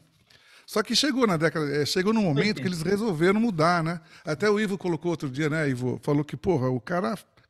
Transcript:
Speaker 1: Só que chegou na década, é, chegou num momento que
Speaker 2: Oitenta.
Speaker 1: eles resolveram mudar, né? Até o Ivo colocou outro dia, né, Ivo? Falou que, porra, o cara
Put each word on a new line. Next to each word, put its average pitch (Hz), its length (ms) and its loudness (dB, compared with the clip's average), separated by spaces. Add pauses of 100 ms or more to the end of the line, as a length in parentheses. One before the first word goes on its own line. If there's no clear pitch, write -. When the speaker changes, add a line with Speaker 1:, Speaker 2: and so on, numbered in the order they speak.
(680)
Speaker 1:
Só 214 160 0
que 233 120 -2
chegou 240 300 2
na 190 100 4
década, 156 300 0 (120)
é, 147 80 2
chegou 190 280 0
num 220 80 2
momento 185 360 2
que 139 100 -4
Speaker 2:
Oitenta. - 0 -
Speaker 1:
eles 175 160 -4
resolveram 196 560 2
mudar, 175 440 2
né? 165 180 -4 (220)
Até 156 260 0
o 208 100 2
Ivo 202 180 -2
colocou 170 340 -2
outro 156 180 -4
dia, 143 200 -2
né, 156 200 -2
Ivo? 123 340 -2
Falou 147 200 0
que, 143 140 -10
porra, 127 320 0
o 127 100 0
cara 185 380 -4 (320)